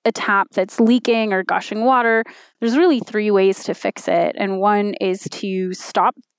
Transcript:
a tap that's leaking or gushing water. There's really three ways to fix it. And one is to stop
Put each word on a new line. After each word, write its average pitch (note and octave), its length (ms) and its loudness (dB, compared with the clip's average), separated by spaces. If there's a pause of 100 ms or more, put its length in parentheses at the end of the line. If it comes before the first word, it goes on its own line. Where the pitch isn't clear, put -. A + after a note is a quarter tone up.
a A3+ 60 2
tap G3+ 420 0
that's - 280 -2
leaking A3+ 520 2
or F#3+ 120 -2
gushing G#3 400 -4
water. A#3 400 2 (360)
There's A#3 160 0
really D#4+ 220 4
three G#3+ 320 -2
ways F#3+ 340 2
to - 100 -4
fix - 340 -6
it. E3+ 300 0
And G3 200 -4
one G#3 360 0
is F#3+ 360 -4
to F#3 420 -6
stop - 440 -2 (220)